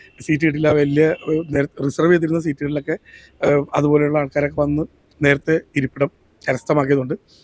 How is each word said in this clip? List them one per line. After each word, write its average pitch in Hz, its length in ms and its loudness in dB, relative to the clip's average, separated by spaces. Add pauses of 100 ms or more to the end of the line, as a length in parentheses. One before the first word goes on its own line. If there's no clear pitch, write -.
(180)
സീറ്റ് 151 280 -2
കിട്ടില്ല. 151 260 0
വലിയ, 147 340 2 (200)
ഏഹ്, 156 240 -2
നേര-, 139 240 -2 (100)
റിസർവ് 156 300 2
ചെയ്തിരുന്ന 165 260 0
സീറ്റുകളിലൊക്കെ, 147 560 -4 (440)
ഏഹ്, 143 240 2 (100)
അതുപോലെയുള്ള 147 440 0
ആൾക്കാരൊക്കെ 147 420 -2
വന്ന് 147 240 -2 (360)
നേരത്തെ 143 360 2 (200)
ഇരിപ്പിടം 139 340 -2 (320)
കരസ്ഥമാക്കിയതുകൊണ്ട്. 139 720 0 (300)